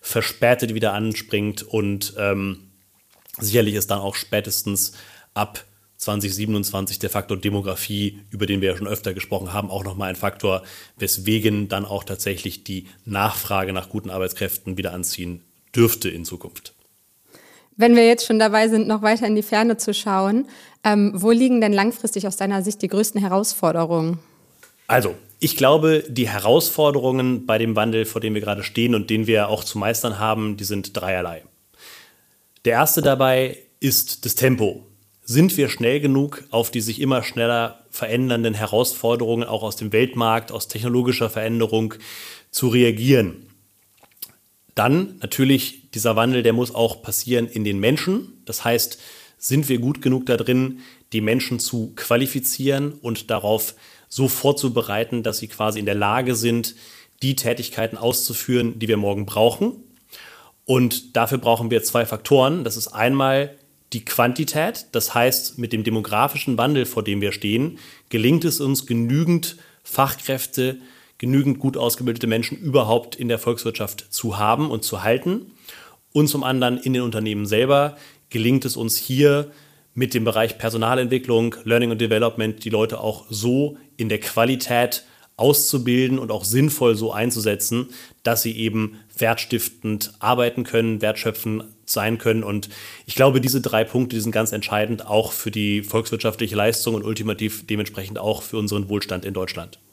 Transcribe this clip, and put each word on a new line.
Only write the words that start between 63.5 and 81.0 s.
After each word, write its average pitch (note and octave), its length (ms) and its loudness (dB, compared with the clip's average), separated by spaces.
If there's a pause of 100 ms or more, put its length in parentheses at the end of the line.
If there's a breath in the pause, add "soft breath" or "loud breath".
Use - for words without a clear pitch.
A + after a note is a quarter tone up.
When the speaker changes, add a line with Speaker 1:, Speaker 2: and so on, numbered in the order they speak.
Speaker 1:
die A2 100 -8
Quantität, D3 880 0
das - 220 -2
heißt, B2 440 0
mit A2+ 160 -4
dem G#2+ 100 -2
demografischen A2 720 0
Wandel, B2+ 280 2
vor - 180 -4
dem G#2 180 -2
wir G2+ 100 0
stehen, A#2 480 -2 (300 loud breath)
gelingt B2+ 360 2
es D3+ 140 0
uns, C#3 260 -2
genügend D3 720 0 (260 soft breath)
Fachkräfte, C3 960 -2 (380 loud breath)
genügend C3+ 420 2
gut C3+ 180 -2
ausgebildete A#2+ 500 -2
Menschen A2+ 300 -2
überhaupt A#2+ 580 2
in A#2+ 120 -6
der A#2 120 -2
Volkswirtschaft A#2 720 -6
zu G#2+ 280 -4
haben A#2+ 340 2
und A2 120 -4
zu F#2+ 200 -6
halten. C3+ 480 0 (600 loud breath)
Und D3 140 4
zum C#3+ 160 -2
anderen B2+ 340 0
in C3 160 -4
den B2 100 0
Unternehmen G#2+ 420 -4
selber C#3 500 2 (340 loud breath)
gelingt A#2+ 360 2
es B2 100 -4
uns A2+ 220 -2
hier, C#3+ 540 2 (420 soft breath)
mit B2+ 200 -2
dem A#2 100 0
Bereich A2+ 340 0
Personalentwicklung, A#2 1080 0